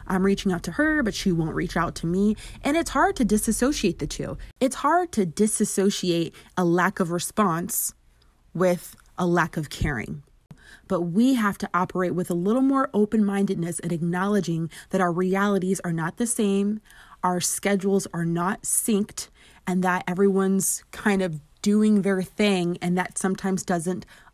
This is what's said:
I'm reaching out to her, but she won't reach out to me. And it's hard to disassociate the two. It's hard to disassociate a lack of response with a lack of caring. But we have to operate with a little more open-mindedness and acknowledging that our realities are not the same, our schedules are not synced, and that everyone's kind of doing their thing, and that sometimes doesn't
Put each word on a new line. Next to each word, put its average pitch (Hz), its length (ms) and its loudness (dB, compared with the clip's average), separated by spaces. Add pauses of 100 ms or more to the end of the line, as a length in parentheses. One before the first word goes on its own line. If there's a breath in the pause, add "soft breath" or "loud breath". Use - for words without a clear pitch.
I'm 190 180 2
reaching 196 240 2
out 180 140 -2
to 175 80 -6
her, 302 320 2
but 151 100 -2
she - 160 0
won't 160 240 0
reach 165 220 -4
out 170 200 -2
to 165 120 -4
me. 196 260 2 (300 loud breath)
And 285 120 2
it's 339 140 0
hard 349 240 4
to 262 100 2
disassociate 214 760 0
the 147 80 -4
two. - 280 -8 (220 loud breath)
It's 262 160 2
hard 339 380 2
to 208 120 2
disassociate 190 1080 0 (220 loud breath)
a 185 80 2
lack 175 340 2
of 170 140 0
response 175 840 -2 (580)
with 175 440 0 (200)
a 180 120 0
lack 175 280 0
of 151 140 -6
caring. 143 540 -6 (640 loud breath)
But 175 160 0
we 220 320 2
have 214 240 2
to - 140 -6
operate 180 420 0
with 175 160 -2
a 175 40 0
little 202 260 2
more 269 320 2
open-mindedness 196 880 0
and 170 100 -4
acknowledging 175 800 0 (220 loud breath)
that 190 100 0
our 175 120 2
realities 185 680 0
are 170 140 -4
not 160 240 -4
the 240 80 0
same, 202 560 0 (400 loud breath)
our 180 180 0
schedules 196 720 0
are 170 140 -2
not 175 380 -2
synced, - 640 -2 (380 soft breath)
and 185 160 0
that 180 240 0
everyone's 190 840 2
kind 196 320 0
of 160 180 -4 (220)
doing 214 400 4
their 190 180 0
thing, 180 640 0
and 180 160 0
that - 180 -4
sometimes 190 460 -2
doesn't 185 420 -2 (300 loud breath)